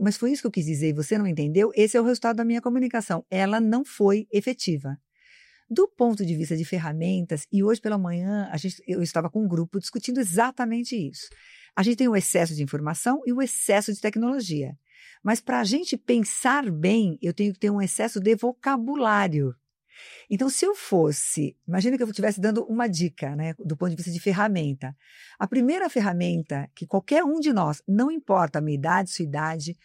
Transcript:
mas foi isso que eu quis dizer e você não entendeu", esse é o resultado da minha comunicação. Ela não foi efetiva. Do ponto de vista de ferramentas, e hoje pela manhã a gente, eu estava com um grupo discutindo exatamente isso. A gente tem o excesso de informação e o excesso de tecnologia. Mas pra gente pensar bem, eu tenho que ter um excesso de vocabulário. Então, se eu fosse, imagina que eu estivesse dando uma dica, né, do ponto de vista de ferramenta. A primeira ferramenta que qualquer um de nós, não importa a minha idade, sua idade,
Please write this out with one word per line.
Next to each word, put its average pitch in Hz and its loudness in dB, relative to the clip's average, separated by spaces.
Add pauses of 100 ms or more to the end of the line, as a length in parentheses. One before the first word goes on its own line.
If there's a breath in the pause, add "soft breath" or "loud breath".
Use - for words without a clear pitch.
mas 202 2
foi 247 0
isso 285 -2
que - 0
eu 220 -2
quis 165 -2
dizer 156 0
e - 2
você 151 -2
não 208 0
entendeu", 165 2
esse 214 4
é 233 6
o 233 4
resultado 233 0
da 233 0
minha 233 0
comunicação. 240 -2
Ela 196 2
não 226 2
foi 208 2
efetiva. 160 -2 (720 soft breath)
Do 349 4
ponto 220 0
de 170 0
vista 160 -2
de 165 -2
ferramentas, 165 -2
e 196 2
hoje 220 2
pela 214 -2
manhã 185 -2
a 165 -4
gente, 180 -6
eu 180 -2
estava 165 -2
com 220 -2
um 202 0
grupo 170 -2
discutindo 247 -4
exatamente 233 -2
isso. - -6 (480 loud breath)
A 190 2
gente 233 4
tem 247 4
o 220 4
excesso 170 2
de 151 -2
informação 151 -2
e 247 0
o 247 0
excesso 208 0
de 202 -8
tecnologia. 208 -2 (460 loud breath)
Mas 220 0
pra 247 -2
gente 262 0
pensar 247 0
bem, 180 2
eu 170 0
tenho 208 0
que - -18
ter 208 2
um 202 0
excesso 214 -2
de 214 4
vocabulário. 226 0 (760 loud breath)
Então, 240 2
se - 0
eu 403 2
fosse, 156 0 (120)
imagina 190 2
que 247 -4
eu 226 0
estivesse 202 -2
dando 214 0
uma 233 -2
dica, 156 -2
né, 160 -4
do 151 -6
ponto 180 -2
de 165 -4
vista 175 -8
de 170 -6
ferramenta. 170 -2 (420 loud breath)
A 196 -2
primeira 302 2
ferramenta 175 -2
que 170 -12
qualquer 285 2
um 311 0
de 302 2
nós, 160 0
não 233 2
importa 190 0
a 147 -2
minha 151 -2
idade, 175 0
sua - -6
idade, 156 -6